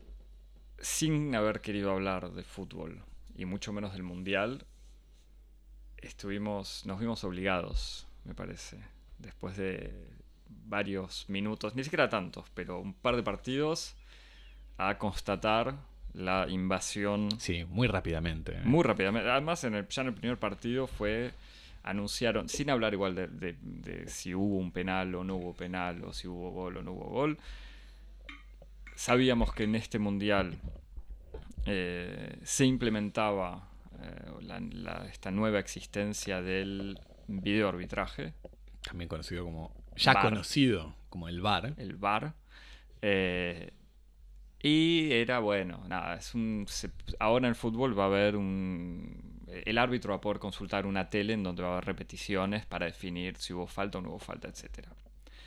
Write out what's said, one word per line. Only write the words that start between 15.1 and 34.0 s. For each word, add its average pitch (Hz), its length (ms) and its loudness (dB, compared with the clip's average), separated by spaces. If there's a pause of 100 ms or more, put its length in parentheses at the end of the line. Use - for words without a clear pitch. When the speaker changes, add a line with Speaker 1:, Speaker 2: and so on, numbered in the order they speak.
Speaker 1:
la 92 360 2
invasión. 101 800 0 (120)
Speaker 2:
Sí, 85 240 -2
muy 95 240 2
rápidamente, 82 640 0
¿eh? 85 100 -6
Speaker 1:
Muy 147 220 8
rápidamente. 101 440 4
Además, 147 360 2
en 113 100 0
el, 101 140 -2
ya - 140 -2
en 131 60 0
el 117 60 -2
primer 117 240 -2
partido 117 480 0
fue, 113 460 0 (500)
anunciaron, 104 640 2
sin 143 220 0
hablar 113 240 4
igual 95 220 2
de, 92 100 -2
de, 87 340 -6
de 87 480 -8
si - 240 -6
hubo 98 260 2
un 90 120 0
penal 92 460 0
o 90 80 -4
no 95 100 -2
hubo 87 200 -4
penal, 90 500 -4
o 90 80 -8
si - 160 -10
hubo 87 240 -6
gol 92 240 -6
o 92 80 -8
no 92 80 -8
hubo 92 140 -8
gol, 143 320 0 (1600)
sabíamos 123 600 6
que 113 100 0
en 107 100 4
este 113 240 0
Mundial, 101 580 2 (1120)
eh, 90 800 -2
se - 200 4
implementaba, 104 1040 2 (320)